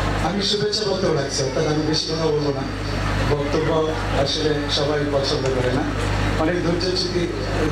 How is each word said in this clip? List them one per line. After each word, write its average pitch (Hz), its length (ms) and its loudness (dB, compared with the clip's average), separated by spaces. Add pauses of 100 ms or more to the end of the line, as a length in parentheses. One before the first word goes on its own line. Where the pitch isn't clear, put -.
(260)
আমি 196 160 -2
শুভেচ্ছা 208 480 0
বক্তব্য 180 220 2
রাখছি, 139 300 0
অর্থাৎ 135 240 0
আমি 151 200 0
বেশি 151 260 0
কথা 160 140 0
বলবো 147 280 2
না। 135 80 -4 (680)
বক্তব্য 156 600 2 (300)
আসলে 151 320 0 (160)
সবাই 147 300 0 (120)
পছন্দ 139 340 0
করে 127 260 0
না, 131 100 2 (560)
অনেক 175 260 2
ধৈর্যচ্যুতি 175 680 0 (400)